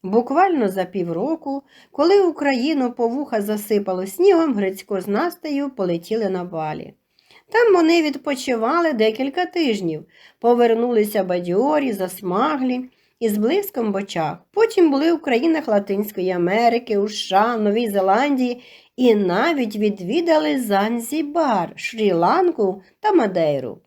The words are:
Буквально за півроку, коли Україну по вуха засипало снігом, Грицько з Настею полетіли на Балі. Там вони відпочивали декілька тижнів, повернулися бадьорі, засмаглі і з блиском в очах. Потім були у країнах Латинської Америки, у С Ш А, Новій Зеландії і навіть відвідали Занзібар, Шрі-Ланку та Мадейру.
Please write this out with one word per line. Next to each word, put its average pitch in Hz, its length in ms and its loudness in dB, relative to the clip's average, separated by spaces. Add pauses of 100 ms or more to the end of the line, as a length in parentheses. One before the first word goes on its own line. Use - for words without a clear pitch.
Буквально 247 640 2
за 190 160 -2
півроку, 214 760 -4 (280)
коли 370 320 4
Україну 277 720 0
по 240 160 -2
вуха 254 320 -4
засипало 202 640 -2
снігом, 330 480 2
Грицько 196 460 -4
з 190 80 -10
Настею 285 640 -4
полетіли 190 580 -4
на 180 160 -4
Балі. 156 500 -10 (580)
Там 453 220 4
вони 339 280 4
відпочивали 285 920 -2
декілька 262 540 0
тижнів, 202 580 -2 (360)
повернулися 226 840 2
бадьорі, 185 680 0
засмаглі 254 1000 -2 (300)
і 226 80 0
з 208 100 0
блиском 247 540 -2
в 196 40 -4
очах. 175 420 -6 (140)
Потім 403 380 4
були 294 220 2
у 320 60 0
країнах 302 500 0
Латинської 202 640 -2
Америки, 214 680 0
у 208 100 0
С 208 60 -10
Ш - 220 -4
А, 226 200 2
Новій 214 340 0
Зеландії 240 720 0 (360)
і 247 160 6
навіть 214 640 0
відвідали 277 840 0
Занзібар, 233 1160 -2
Шрі-Ланку 208 1040 0 (200)
та 427 120 0
Мадейру. 165 760 0